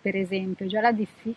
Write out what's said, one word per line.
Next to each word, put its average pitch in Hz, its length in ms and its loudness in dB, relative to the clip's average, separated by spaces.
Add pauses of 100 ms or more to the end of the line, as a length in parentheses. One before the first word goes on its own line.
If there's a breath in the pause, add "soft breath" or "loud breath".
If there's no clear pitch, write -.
per 196 140 0
esempio, 190 520 -2
già 214 140 0
la 233 120 6
diffi-, 220 440 -4